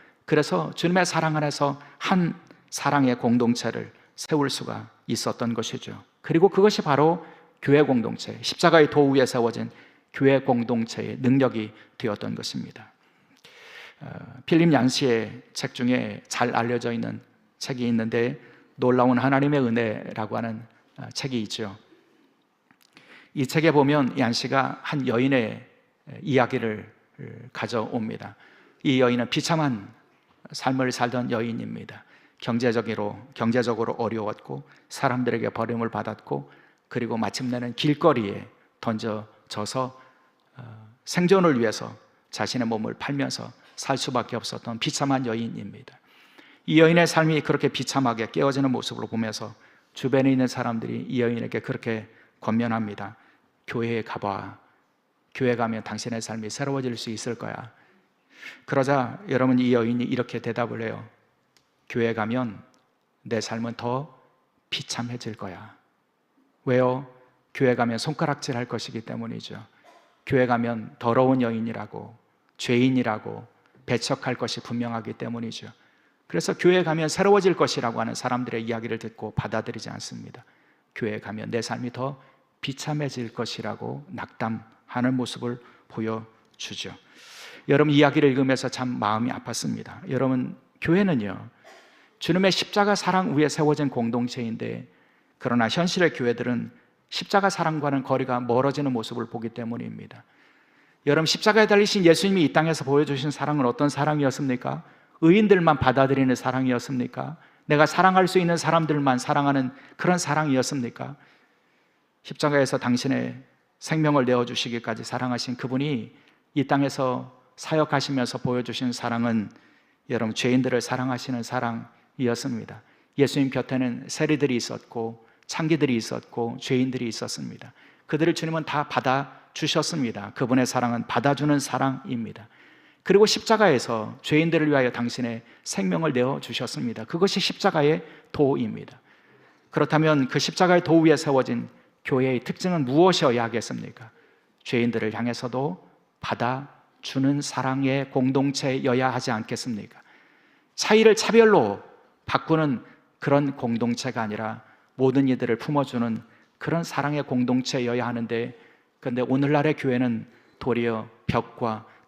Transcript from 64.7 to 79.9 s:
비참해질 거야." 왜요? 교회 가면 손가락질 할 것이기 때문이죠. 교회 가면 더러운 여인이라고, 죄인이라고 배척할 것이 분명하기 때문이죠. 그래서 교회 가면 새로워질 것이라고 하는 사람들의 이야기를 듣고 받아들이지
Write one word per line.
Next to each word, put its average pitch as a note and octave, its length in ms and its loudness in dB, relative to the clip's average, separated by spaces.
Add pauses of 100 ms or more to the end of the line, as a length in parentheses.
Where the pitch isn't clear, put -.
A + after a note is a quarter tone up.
비참해질 A#2+ 640 -8
거야." G2+ 380 -14 (880)
왜요? B2+ 440 2 (460)
교회 B2+ 200 4
가면 A#2 240 0
손가락질 C#3+ 580 -4
할 A#2+ 100 -4
것이기 A#2+ 340 -8
때문이죠. A2+ 640 -12 (640)
교회 B2+ 200 4
가면 A#2 520 -2
더러운 B2+ 440 4
여인이라고, A2 760 -6 (420)
죄인이라고 A#2 880 0 (400)
배척할 B2+ 500 -2
것이 A#2+ 240 -6
분명하기 A#2 540 -6
때문이죠. A#2 540 -10 (580)
그래서 - 300 -2
교회 F3+ 280 4
가면 D#3+ 240 0
새로워질 F#3+ 480 4
것이라고 B2 440 0
하는 A#2 140 -4
사람들의 B2 480 -4
이야기를 A2+ 380 -6
듣고 G#2+ 320 -12
받아들이지 A2 580 -6